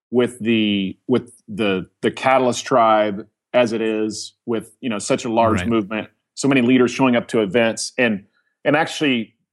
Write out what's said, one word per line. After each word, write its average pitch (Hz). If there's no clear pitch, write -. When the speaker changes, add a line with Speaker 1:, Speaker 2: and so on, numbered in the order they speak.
Speaker 1:
with 120
the, 104
with -
the, 98
the 117
Catalyst 131
Tribe 110
as 120
it 110
is, 107
with, 113
you 135
know, 104
such -
a 120
large 113
Speaker 2:
Right. 90
Speaker 1:
movement, 110
so -
many 139
leaders 123
showing 127
up 110
to 120
events, 110
and, 110
and 147
actually 135